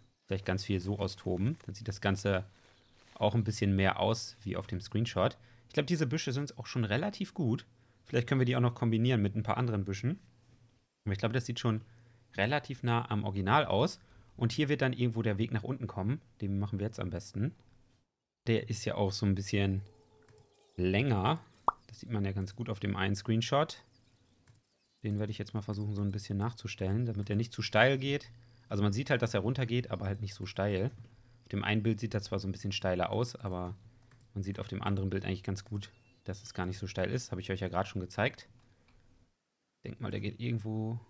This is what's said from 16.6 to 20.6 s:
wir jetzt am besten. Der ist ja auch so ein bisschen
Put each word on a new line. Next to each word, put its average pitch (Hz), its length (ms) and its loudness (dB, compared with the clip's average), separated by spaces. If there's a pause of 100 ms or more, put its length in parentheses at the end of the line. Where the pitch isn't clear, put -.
wir 101 80 -2
jetzt 113 120 -8
am 92 100 -4
besten. 101 460 -4 (920)
Der 110 220 2
ist - 160 -4
ja - 100 -2
auch 98 160 4
so 101 140 0
ein 98 100 6
bisschen 98 460 2 (920)